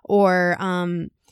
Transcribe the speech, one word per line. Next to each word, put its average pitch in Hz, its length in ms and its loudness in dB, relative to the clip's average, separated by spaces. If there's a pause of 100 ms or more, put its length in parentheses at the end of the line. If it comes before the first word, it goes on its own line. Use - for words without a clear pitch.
Or, 180 560 2
um, 180 500 -4 (220)